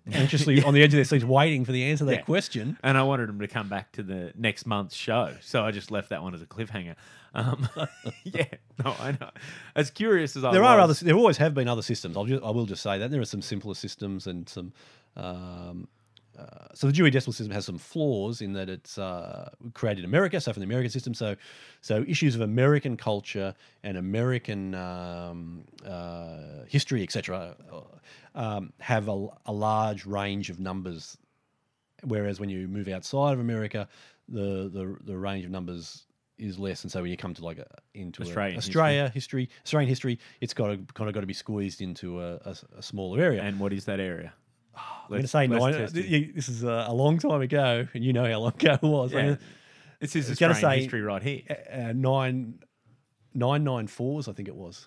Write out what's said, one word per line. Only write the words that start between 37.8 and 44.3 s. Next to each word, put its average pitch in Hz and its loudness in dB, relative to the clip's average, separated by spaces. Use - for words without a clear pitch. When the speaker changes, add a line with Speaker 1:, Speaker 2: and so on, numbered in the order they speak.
Speaker 1:
into 90 -12
a 87 -6
Speaker 2:
Australian 92 -2
history. 117 -6
Speaker 1:
Australia 143 4
history, 131 -4
Australian 147 2
history, 123 0
it's 123 -4
gotta, 104 -2
kinda 107 -4
gotta 101 -4
be 95 -8
squeezed 101 -6
into 90 -8
a, 87 -8
a, 90 -10
a 104 -16
smaller 98 -4
area. 131 2
Speaker 2:
And 101 -4
what 98 -2
is 98 -6
that 98 -4
area? 85 -6